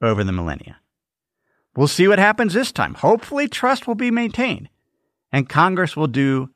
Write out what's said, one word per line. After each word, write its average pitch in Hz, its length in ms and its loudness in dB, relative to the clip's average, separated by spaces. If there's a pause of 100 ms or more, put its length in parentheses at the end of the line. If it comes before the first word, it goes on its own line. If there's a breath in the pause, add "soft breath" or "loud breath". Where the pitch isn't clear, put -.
over 107 200 0
the 98 100 -2
millennia. 85 480 -6 (960)
We'll 143 120 2
see 185 200 2
what 202 100 6
happens 208 340 2
this 240 200 -2
time. 87 220 -2
Hopefully, 226 540 0
trust 254 380 -2
will 233 80 -4
be 247 160 -2
maintained 233 580 -4 (640)
and 135 160 0
Congress 180 480 0
will 156 120 0
do 131 480 0